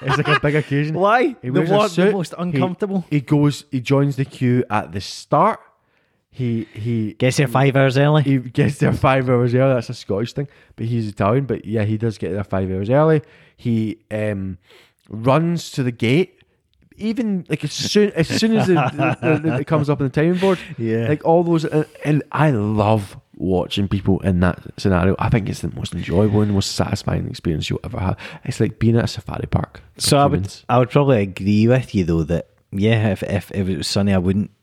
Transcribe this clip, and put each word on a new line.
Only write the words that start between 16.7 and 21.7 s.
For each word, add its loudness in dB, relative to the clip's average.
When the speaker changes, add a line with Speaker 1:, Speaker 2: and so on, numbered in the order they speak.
Speaker 1:
Even, -4
like, -10
as -8
soon, 0
as -2
soon 0
as 2
the, 2
the, 2
the, -2
it -6
comes 0
up 0
on 0
the -2
timing 0
board, 2
Speaker 2:
Yeah. -2
Speaker 1:
like, -2
all 4
those, 2
and, 0